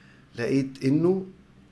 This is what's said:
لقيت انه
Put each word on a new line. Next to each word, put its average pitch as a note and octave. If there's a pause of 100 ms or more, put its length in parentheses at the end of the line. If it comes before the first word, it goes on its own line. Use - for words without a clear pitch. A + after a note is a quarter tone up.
(360)
لقيت C3+
انه E3+ (460)